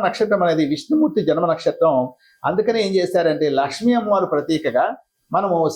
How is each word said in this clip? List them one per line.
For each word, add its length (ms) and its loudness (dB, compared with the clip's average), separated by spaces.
నక్షత్రం 380 0
అనేది 240 2
విష్ణుమూర్తి 580 0
జన్మ 220 0
నక్షత్రం. 640 0
అందుకనే 380 0
ఏం 120 -2
చేశారంటే, 540 2
లక్ష్మీ 440 0
అమ్మవారు 340 0
ప్రతీకగా 720 -2
మనము 440 0